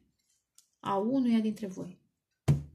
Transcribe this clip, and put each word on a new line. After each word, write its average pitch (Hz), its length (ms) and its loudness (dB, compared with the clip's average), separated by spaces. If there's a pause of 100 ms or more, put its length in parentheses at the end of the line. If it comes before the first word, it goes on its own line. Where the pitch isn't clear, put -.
(800)
A 196 160 -4
unuia 233 440 2
dintre 214 280 -2
voi. 185 320 -12 (760)